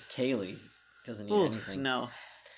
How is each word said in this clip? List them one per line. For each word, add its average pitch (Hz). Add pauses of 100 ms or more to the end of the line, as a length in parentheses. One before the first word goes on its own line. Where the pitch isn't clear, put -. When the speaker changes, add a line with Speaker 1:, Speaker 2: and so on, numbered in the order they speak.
(160)
Speaker 1:
Kaylee 120 (480)
doesn't 104
eat 208
Speaker 2:
Oof, 180
Speaker 1:
anything. 110
Speaker 2:
no. 123 (480)